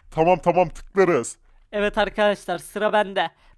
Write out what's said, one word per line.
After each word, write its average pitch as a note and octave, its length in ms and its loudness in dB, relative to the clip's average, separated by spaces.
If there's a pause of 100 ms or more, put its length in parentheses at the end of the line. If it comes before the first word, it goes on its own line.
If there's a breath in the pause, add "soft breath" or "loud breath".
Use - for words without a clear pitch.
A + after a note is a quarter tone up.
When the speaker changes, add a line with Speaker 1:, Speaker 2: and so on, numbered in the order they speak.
(120)
Speaker 1:
Tamam, E3 320 2
tamam, F3 260 2
tıklarız. E3+ 680 -2 (340)
Speaker 2:
Evet G#3 260 -4
arkadaşlar, G3+ 600 -2
sıra G#3+ 360 -2
bende. F#3+ 380 0 (260)